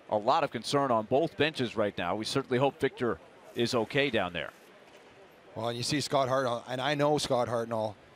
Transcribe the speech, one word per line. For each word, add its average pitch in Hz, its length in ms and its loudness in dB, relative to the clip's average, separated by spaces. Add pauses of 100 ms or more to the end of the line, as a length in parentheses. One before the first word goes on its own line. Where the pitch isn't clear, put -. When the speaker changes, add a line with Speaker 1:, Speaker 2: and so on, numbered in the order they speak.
Speaker 1:
a 110 80 2
lot 131 260 2
of 139 80 -2
concern 135 400 0
on 110 140 2
both 151 320 0
benches 139 400 0
right 104 200 0
now. 92 180 -2
We 113 100 -4
certainly 131 320 0
hope 139 240 2
Victor 127 360 0 (380)
is 120 180 0
okay 139 360 0
down 98 240 -2
there. 80 180 -6 (1040)
Speaker 2:
Well, 110 140 -4
and 120 80 -4
you 120 60 -6
see 147 180 0
Scott 135 260 2
Hartnell, 123 400 0
and 127 140 -6
I 143 140 0
know 147 220 4
Scott 123 300 0
Hartnell. 113 480 -2 (200)